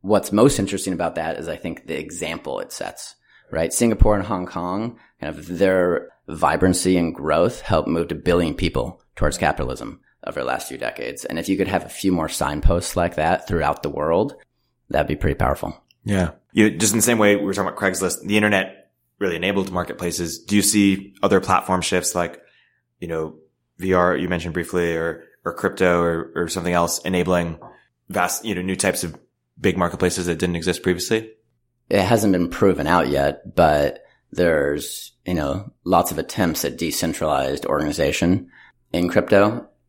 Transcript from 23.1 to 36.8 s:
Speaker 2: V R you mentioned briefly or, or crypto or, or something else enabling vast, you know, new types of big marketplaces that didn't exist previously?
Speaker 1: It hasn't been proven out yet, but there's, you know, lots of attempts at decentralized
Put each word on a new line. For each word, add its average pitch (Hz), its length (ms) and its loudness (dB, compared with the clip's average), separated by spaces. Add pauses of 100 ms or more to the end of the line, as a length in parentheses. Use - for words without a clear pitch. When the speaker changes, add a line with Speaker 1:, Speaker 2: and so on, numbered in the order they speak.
Speaker 2:
V 92 140 -2
R 90 240 4
you 85 120 -4
mentioned 85 260 -4
briefly 85 400 -2
or, 80 300 -4 (200)
or 87 80 -4
crypto 90 480 2
or, 82 340 -2
or 85 140 -2
something 87 240 -2
else 85 280 0
enabling 87 580 0 (500)
vast, 90 360 -2
you 107 100 -2
know, 90 80 -4
new 92 140 -4
types 92 280 0
of 82 140 -10 (420)
big 92 160 0
marketplaces 87 500 0
that 85 120 -2
didn't 87 180 0
exist 85 260 -2
previously? 101 500 0 (560)
Speaker 1:
It 98 140 2
hasn't 104 300 4
been 87 160 2
proven 87 380 2
out 80 220 2
yet, 69 460 -2
but 73 500 2 (280)
there's, 73 800 0 (140)
you 87 80 -2
know, 78 380 -4 (120)
lots 87 280 2
of 76 60 -4
attempts 82 460 -2
at 69 140 -4
decentralized 73 880 -2